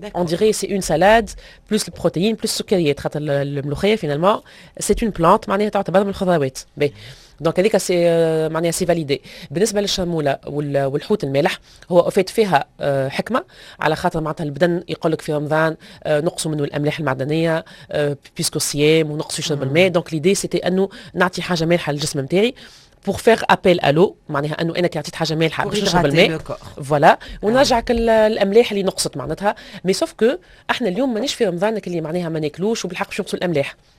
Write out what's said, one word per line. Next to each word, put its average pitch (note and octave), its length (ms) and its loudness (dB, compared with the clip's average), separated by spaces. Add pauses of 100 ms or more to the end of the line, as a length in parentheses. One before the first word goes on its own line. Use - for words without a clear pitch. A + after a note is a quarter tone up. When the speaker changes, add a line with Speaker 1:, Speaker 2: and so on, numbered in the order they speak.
Speaker 1:
داكور. G3 200 -8
Speaker 2:
اون F3+ 60 0
ديغي G#3 260 2
سي G3+ 200 -6
اون G3 80 -2
سالاد، G3 500 4 (400)
بلوس G#3 180 -2
البروتيين، F3+ 460 -2
بلوس - 180 -4
السكريات، E3+ 480 0
خاطر D3 200 -6
ال-، D3+ 100 -4
الملوخية C#3+ 640 -2
فينالمون E3+ 440 0 (380)
سي - 240 -2
اون A3 80 0
بلانت، F3+ 380 2
معناها G#3 200 0
تعتبر G3 360 2
من G3 60 -2
الخضروات. F3 480 0 (180)
باهي. C#3+ 120 2
Speaker 1:
مهم. - 100 -10 (420)
Speaker 2:
دونك D#3+ 200 2
هذيك G#3 160 2
سي، F#3 180 0 (140)
آه، D#3+ 400 2
معناها E3 220 -2
سي F3 160 -2
فاليدي. D#3+ 360 0 (280)
بالنسبة G3+ 300 0
للشمولة E3+ 680 -2
وال-، C#3+ 380 -2
والحوت D3 400 -2
المالح، C#3+ 340 2 (320)
هو F3 100 8
أوفيت F#3 300 0
فيها، F3+ 340 2 (160)
آه، C#3 280 0
حكمة، - 360 -4 (360)
على D3+ 160 2
خاطر E3+ 240 -2
معناتها D#3 240 -6
البدن E3+ 440 0
يقول E3 240 -2
لك D3+ 80 -2
في D#3+ 120 -6
رمضان، D#3 440 0 (280)
آه، D3+ 160 2
نقصوا E3 300 -4
منه D3+ 140 -2
الأملاح D3 340 -2
المعدنية، D#3+ 680 -2 (260)
آه، C#3+ 260 -2 (200)
بيسكو D#3+ 200 -4
الصيام D3+ 540 2
ونقصوا D#3 300 -6
يشرب D3 180 -4
Speaker 1:
مم. C3+ 100 -4
Speaker 2:
الماء. F3 200 4
دونك E3 240 -2
ليدي D#3+ 220 2
سيتي F3+ 240 -2
أنه F#3+ 300 0 (260)
نعطي F3 280 -2
حاجة E3 220 -2
مالحة E3+ 280 2
للجسم D3 280 -4
متاعي F#3+ 340 0 (560)
pour F3+ 40 -4
faire A3+ 260 4 (120)
appel F3+ 260 4
à - 140 2
l'eau، E3+ 180 4 (180)
معناها D3+ 240 -4
أنه E3 240 -2
أنا F3 100 2
كي D3+ 120 -6
عطيت - 160 -8
حاجة D#3+ 200 -4
مالحة D#3+ 300 0
Speaker 1:
Pour - 40 -4
Speaker 2:
باش G3+ 140 -2
نشرب F3 200 2
Speaker 1:
hydrater - 20 4
Speaker 2:
الماء. D#3+ 340 4
Speaker 1:
le - 40 -10
corps. - 400 -12
Speaker 2:
فوالا. D3+ 300 4
Speaker 1:
آه. - 60 0 (240)
Speaker 2:
ونرجعك A#3+ 480 2
ال-، A#3 180 0
الأملاح A3 600 4
اللي G3+ 120 -2
نقصت F3+ 340 -4
معناتها. D#3 380 -4 (300)
مي F#3 80 2
سوف D#4+ 200 -2
كو A3 140 2 (440)
احنا A#3 180 -2
اليوم A#3 260 -2
مانيش B3 200 -4
في A#3+ 120 -2
رمضان F#3+ 300 -2 (100)
اللي F3 140 -4
معناها E3 280 -4
ما D#3+ 120 -4
ناكلوش F3+ 440 -4
وبالحق F#3 240 -6
باش - 120 -6
نقصوا - 180 -6
الأملاح. E3+ 380 -2 (220)